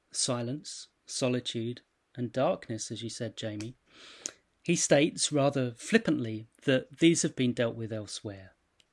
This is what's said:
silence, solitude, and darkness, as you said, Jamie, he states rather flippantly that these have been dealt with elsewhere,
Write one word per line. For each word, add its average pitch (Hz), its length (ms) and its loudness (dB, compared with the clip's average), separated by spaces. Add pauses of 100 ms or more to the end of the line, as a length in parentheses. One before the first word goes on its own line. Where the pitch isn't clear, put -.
(120)
silence, 123 760 -4 (180)
solitude, 120 760 -2 (340)
and 120 160 -4
darkness, 131 600 -2
as 107 120 -10
you 117 60 -6
said, 113 260 -8
Jamie, 110 420 -8 (880)
he 170 140 2
states - 560 4
rather 139 400 2
flippantly 117 760 0 (160)
that 131 340 2
these 165 240 6
have 165 120 -2
been 120 200 2
dealt 117 220 0
with 113 140 -8
elsewhere, 101 640 -10 (400)